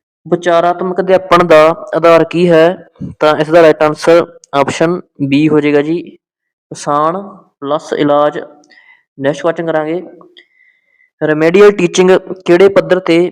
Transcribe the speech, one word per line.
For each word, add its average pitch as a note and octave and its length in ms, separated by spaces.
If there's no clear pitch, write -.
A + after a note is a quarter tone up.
ਵਿਚਾਰਾਤਮਕ F3 760
ਅਧਿਆਪਨ F3+ 460
ਦਾ D#3 160
ਆਧਾਰ D#3+ 280
ਕੀ E3+ 260
ਹੈ? D#3+ 160
ਤਾਂ D3+ 160
ਇਸ D3+ 140
ਦਾ E3+ 120
ਰਾਈਟ D#3 200
ਆਨਸਰ E3 440
ਆਪਸ਼ਨ E3 460
ਬੀ D3 200
ਹੋ D3+ 120
ਜਾਏਗਾ D3 220
ਜੀ, D#3+ 180
ਪਛਾਣ D#3 520
ਪਲੱਸ D3 320
ਇਲਾਜ। D3 460
ਨੈਕਸਟ C#3+ 240
ਕੁਐਸਚਨ E3 240
ਕਰਾਂਗੇ, D#3 360
ਰਿਮੀਡੀਅਲ E3 520
ਟੀਚਿੰਗ F3+ 380
ਕਿਹੜੇ F#3 220
ਪੱਧਰ F3+ 300
'ਤੇ E3+ 220